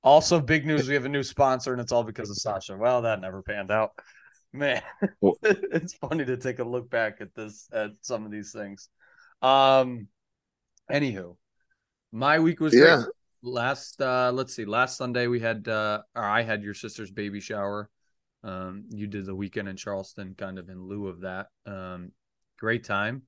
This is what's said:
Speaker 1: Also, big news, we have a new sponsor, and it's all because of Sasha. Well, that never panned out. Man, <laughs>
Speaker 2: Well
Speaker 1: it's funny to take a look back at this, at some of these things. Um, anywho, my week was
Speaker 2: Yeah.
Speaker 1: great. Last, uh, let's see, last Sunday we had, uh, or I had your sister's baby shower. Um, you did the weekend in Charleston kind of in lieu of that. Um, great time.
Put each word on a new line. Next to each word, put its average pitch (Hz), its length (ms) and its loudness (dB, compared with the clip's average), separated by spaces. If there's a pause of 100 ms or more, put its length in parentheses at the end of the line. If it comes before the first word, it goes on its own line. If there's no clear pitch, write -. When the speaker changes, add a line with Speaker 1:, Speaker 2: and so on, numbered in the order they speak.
Speaker 1:
Also, 156 380 8
big 147 260 2
news, 151 220 2
we 139 60 2
have 131 120 2
a 139 40 -4
new 143 120 0
sponsor, 131 500 0
and 123 80 -4
it's 117 120 -4
all 120 120 4
because 107 260 -10
of 104 60 -10
Sasha. 98 400 -6
Well, 120 260 2
that 110 180 0
never 95 220 -10
panned 101 280 -6
out. 107 220 2 (600)
Man, 139 300 -2 (180)
<laughs> - 200 -4
Speaker 2:
Well 196 240 6
Speaker 1:
it's 202 500 0
funny 143 300 -4
to 127 120 -2
take 120 220 -6
a 123 60 -4
look 120 260 -6
back 110 300 -2
at 101 160 -14
this, 107 360 -16
at 107 180 -4 (100)
some 110 240 -6
of 104 80 -12
these 104 180 -10
things. 101 380 -14 (540)
Um, 131 680 6 (840)
anywho, 101 460 -2 (760)
my 143 300 2
week 165 180 2
was 104 160 2
Speaker 2:
Yeah. 156 220 12
Speaker 1:
great. 117 120 -2 (360)
Last, 123 580 -4
uh, 127 320 2
let's 131 180 -4
see, 110 120 -8
last 117 320 0
Sunday 123 320 -2
we 120 100 0
had, 113 300 -4
uh, 107 320 0 (160)
or 113 80 -4
I 104 180 2
had 110 220 -4
your 101 100 -8
sister's 104 380 -12
baby 104 260 -6
shower. 104 520 -6 (520)
Um, 92 460 -10
you 104 180 -10
did 101 180 -8
the 95 120 -8
weekend 98 320 -6
in 95 80 -10
Charleston 95 600 -10
kind 95 220 -10
of 90 100 -16
in 92 140 -16
lieu 101 240 -10
of 87 140 -10
that. 92 260 -10 (180)
Um, 92 460 -12 (480)
great 110 240 0
time. 107 460 -2